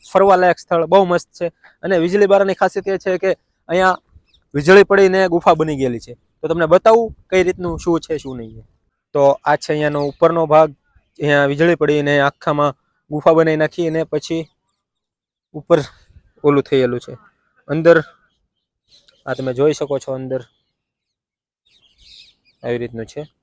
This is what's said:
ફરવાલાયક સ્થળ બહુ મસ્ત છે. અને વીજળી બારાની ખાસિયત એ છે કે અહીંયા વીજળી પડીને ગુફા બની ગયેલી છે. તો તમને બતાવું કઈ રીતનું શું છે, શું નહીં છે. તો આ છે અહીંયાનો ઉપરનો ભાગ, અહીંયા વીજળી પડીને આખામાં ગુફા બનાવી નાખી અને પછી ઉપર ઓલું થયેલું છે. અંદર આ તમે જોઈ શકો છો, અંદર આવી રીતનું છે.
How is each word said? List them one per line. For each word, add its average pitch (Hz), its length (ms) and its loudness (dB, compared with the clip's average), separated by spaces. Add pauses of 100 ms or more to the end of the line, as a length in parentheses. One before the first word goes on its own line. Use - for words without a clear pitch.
(120)
ફરવાલાયક 185 520 4
સ્થળ 165 280 -2
બહુ 196 140 4
મસ્ત 175 320 -4
છે. 175 100 -6 (360)
અને 190 200 -2
વીજળી 190 280 0
બારાની 196 300 0
ખાસિયત 190 260 -4
એ 190 160 -4
છે 185 200 -4
કે 190 80 -2 (380)
અહીંયા 185 280 0 (560)
વીજળી 180 360 6
પડીને 190 300 2 (140)
ગુફા 170 220 2
બની 156 240 -4
ગયેલી 123 260 -4
છે. 120 80 -20 (260)
તો 156 80 -8
તમને 165 200 -2
બતાવું 226 400 4 (220)
કઈ 185 180 2
રીતનું 175 360 -8
શું 165 160 -2
છે, 156 200 -8
શું 131 180 -14
નહીં 113 180 -16
છે. 110 80 -20 (500)
તો 147 80 0 (280)
આ 151 80 2
છે - 160 -8
અહીંયાનો 147 380 -4
ઉપરનો 165 360 -2
ભાગ, 156 220 4 (500)
અહીંયા 143 320 0
વીજળી 160 300 0
પડીને 147 320 0 (140)
આખામાં 147 460 -4 (380)
ગુફા 151 240 2
બનાવી 160 280 2
નાખી 165 280 -4
અને 160 100 -4 (100)
પછી 165 320 -6 (1080)
ઉપર 156 260 0 (640)
ઓલું 143 200 2
થયેલું 123 420 -2
છે. - 80 -16 (560)
અંદર 160 280 4 (1300)
આ 131 80 -6
તમે 131 180 -8
જોઈ 147 260 0
શકો 143 200 -4
છો, 135 160 -10
અંદર 131 260 -8 (2250)
આવી 120 180 -6
રીતનું 117 300 -12
છે. 147 100 -14 (220)